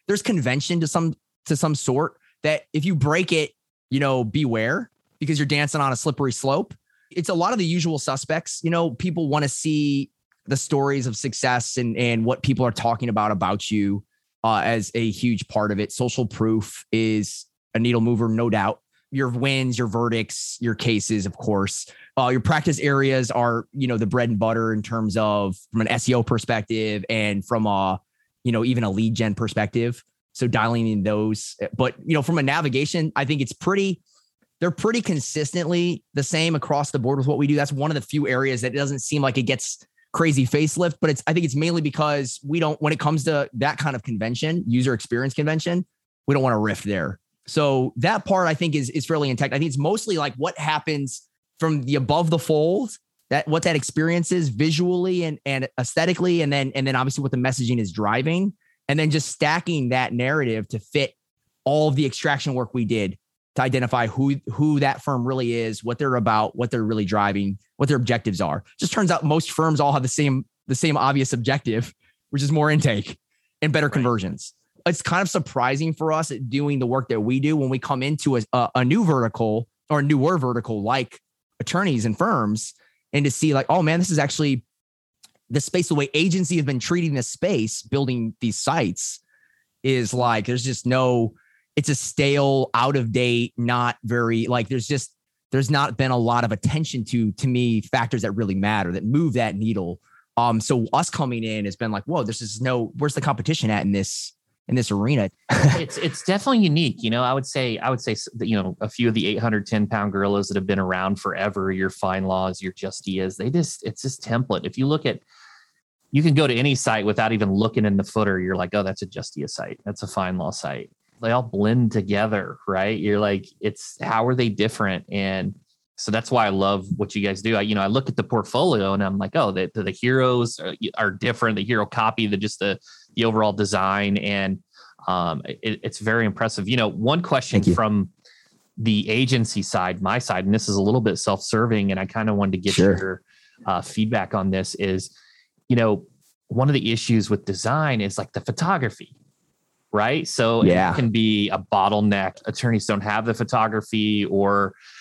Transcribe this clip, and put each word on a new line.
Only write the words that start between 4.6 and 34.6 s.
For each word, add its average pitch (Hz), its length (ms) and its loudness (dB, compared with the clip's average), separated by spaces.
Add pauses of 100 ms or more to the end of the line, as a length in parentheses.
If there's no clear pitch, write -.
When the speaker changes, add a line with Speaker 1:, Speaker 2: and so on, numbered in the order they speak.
Speaker 1:
because 151 200 -2
you're 147 80 0
dancing 147 340 0
on 139 100 2
a 123 40 -2
slippery 139 360 -2
slope. 139 440 -2 (340)
It's 175 200 -4
a 196 40 0
lot 180 200 0
of 240 40 -2
the 185 80 0
usual 165 320 0
suspects. 151 680 -4
You 160 60 0
know, 170 220 2
people 160 380 -2
wanna 143 200 2
see 147 600 -2 (360)
the - 80 -2
stories 139 520 0
of 110 100 -6
success 123 600 -2
and, 120 200 -2
and 117 260 2
what 123 200 0
people 127 220 2
are 117 60 2
talking 117 380 -2
about, 107 220 2
about 95 400 -2
you, 101 320 0 (400)
uh, 110 200 2
as 110 300 0
a 117 160 0
huge 110 380 -2
part 107 240 0
of 98 80 -2
it. 104 120 -4
Social 123 360 -2
proof 110 640 -2
is 110 540 0 (280)
a 117 60 0
needle 117 200 2
mover, 117 300 2
no 113 220 0
doubt. 104 280 0 (320)
Your 135 180 -2
wins, 131 480 0
your 123 100 0
verdicts, 113 720 -2
your 117 160 -2
cases, 107 500 0
of 95 100 -6
course. 98 520 -2 (280)
Uh, 127 120 2
your 127 140 2
practice 151 380 2
areas 135 520 2
are, 120 400 0
you 135 160 -2
know, 120 100 0
the 110 80 0
bread 120 240 2
and 110 80 0
butter 113 340 0
in 107 120 -2
terms 110 340 -2
of 104 380 0 (160)
from 110 100 0
an 110 60 0
S 117 220 -2
E 127 40 4
O 120 80 4
perspective 110 880 -2
and 104 340 0
from 110 220 0
a, 95 340 0 (440)
you 123 80 0
know, 113 120 2
even 117 200 0
a 101 80 0
lead 110 240 0
gen 107 180 0
perspective. 117 720 -2 (300)
So 127 140 -2
dialing 117 400 2
in 107 140 0
those, 107 540 -2 (200)
but, 127 200 0 (100)
you 160 80 0
know, 151 80 2
from 165 160 0
a 143 60 2
navigation, 151 720 0
I 139 100 0
think 139 160 0
it's 131 120 -4
pretty, 196 480 -2 (580)
they're 175 100 0